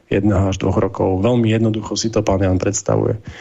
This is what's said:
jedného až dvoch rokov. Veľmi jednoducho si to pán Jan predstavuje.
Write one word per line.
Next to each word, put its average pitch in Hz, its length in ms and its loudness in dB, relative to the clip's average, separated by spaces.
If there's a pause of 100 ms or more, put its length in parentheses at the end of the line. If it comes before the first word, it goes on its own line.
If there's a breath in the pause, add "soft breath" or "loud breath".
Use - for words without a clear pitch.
jedného 98 440 2
až 95 80 -6
dvoch 101 180 0
rokov. 95 460 0
Veľmi 120 240 2
jednoducho 110 480 0
si 110 160 -2
to 110 80 0
pán 101 240 0
Jan 92 160 2
predstavuje. 90 640 -2 (180 loud breath)